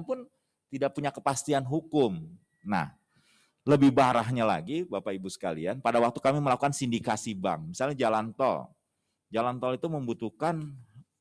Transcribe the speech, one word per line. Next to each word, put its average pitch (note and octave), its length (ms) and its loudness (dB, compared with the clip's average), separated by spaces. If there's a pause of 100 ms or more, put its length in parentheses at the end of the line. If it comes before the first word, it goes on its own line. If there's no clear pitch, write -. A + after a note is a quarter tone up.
pun B3+ 160 -6 (480)
tidak C#3 240 -2
punya C#3+ 160 -2
kepastian C3+ 560 0
hukum. B2+ 640 0 (320)
Nah, F2+ 320 -2 (720)
lebih C#3 240 8
parahnya A#2+ 560 4
lagi, G#2+ 400 0
Bapak G2 320 -6
Ibu F#2+ 80 -10
sekalian, F#2 560 -4
pada A#2 160 4
waktu A#2 240 2
kami C3+ 160 2
melakukan C#3 320 0
sindikasi A#2 640 -2
bank, F2+ 400 -4
misalnya C3+ 240 -4
jalan A2 320 0
tol. G2 400 -2 (640)
Jalan B2 240 -2
tol B2+ 160 -2
itu E3 160 -4
membutuhkan D3 800 -4 (500)